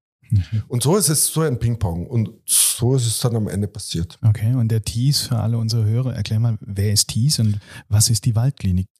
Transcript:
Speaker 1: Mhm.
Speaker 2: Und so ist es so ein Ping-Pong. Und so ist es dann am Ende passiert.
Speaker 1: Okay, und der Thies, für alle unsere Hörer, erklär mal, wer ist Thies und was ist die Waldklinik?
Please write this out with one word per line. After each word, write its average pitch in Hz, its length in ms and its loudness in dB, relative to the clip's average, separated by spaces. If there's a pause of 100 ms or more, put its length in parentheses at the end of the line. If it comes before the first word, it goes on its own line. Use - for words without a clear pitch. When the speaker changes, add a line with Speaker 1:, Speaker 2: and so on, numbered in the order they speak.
(340)
Speaker 1:
Mhm. 107 340 0
Speaker 2:
Und 123 160 -4
so 160 140 4
ist 185 120 0
es - 180 0
so 156 140 -2
ein 143 180 0
Ping-Pong. 90 480 -2
Und 110 220 -2 (160)
so - 500 2
ist 123 100 2
es 113 140 -2
dann 117 160 0
am 107 120 0
Ende 101 200 -2
passiert. - 500 -8 (100)
Speaker 1:
Okay, 107 280 2
und 117 140 2
der 110 140 0
Thies, 135 380 0
für 120 160 -2
alle 110 200 0
unsere 113 280 0
Hörer, 120 300 0
erklär 107 240 0
mal, 117 220 2
wer 101 300 -2
ist - 180 0
Thies 131 300 0
und 104 200 2 (300)
was 104 200 4
ist 113 160 0
die 117 100 2
Waldklinik? 95 520 0 (120)